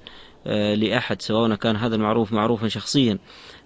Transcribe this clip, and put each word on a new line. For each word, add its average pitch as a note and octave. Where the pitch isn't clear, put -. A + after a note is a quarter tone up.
آه، G#2
لأحد، G#2+
سواء A2+
كان A2
هذا A2+
المعروف A2
معروفا A2
شخصيا A2